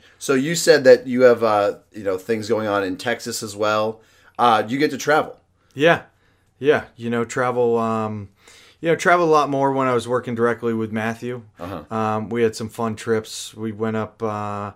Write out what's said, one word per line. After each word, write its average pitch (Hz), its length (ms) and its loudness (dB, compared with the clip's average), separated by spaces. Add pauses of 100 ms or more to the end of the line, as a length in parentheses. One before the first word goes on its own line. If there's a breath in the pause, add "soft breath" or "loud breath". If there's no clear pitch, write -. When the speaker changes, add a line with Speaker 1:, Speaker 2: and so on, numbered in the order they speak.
(180 soft breath)
Speaker 1:
So - 160 -2
you 143 220 0
said 151 300 4
that 123 200 8
you 127 180 0
have, 117 200 6
uh, 101 360 2 (120)
you 104 120 -16
know, 95 140 -2
things 107 300 -4
going 110 200 0
on 101 160 0
in 92 140 -4
Texas 117 460 -6
as 104 120 -12
well. 107 440 0 (400 soft breath)
Uh, 120 260 4
you 127 140 -4
get 151 120 0
to 131 60 -8
travel. - 420 -2 (340)
Speaker 2:
Yeah, 151 300 2 (540)
yeah. 135 280 2 (100)
You 117 140 -8
know, 117 160 -2
travel. 120 520 0
Um, 110 520 -4 (520 soft breath)
you 165 100 -4
know, 160 40 2
travel 175 300 2
a 156 60 4
lot 143 180 4
more 139 220 0
when 135 160 0
I 123 60 0
was 117 140 -2
working 123 280 -4
directly 117 380 0
with 110 180 -4
Matthew. 113 520 -6 (160)
Speaker 1:
Uh-huh. 90 360 -10
Speaker 2:
Um, 107 340 -2
we 117 140 0
had 110 120 2
some 113 140 -10
fun 110 260 -4
trips. - 600 -6
We 110 160 -8
went 110 240 -4
up, 107 260 -6
uh, 104 540 -6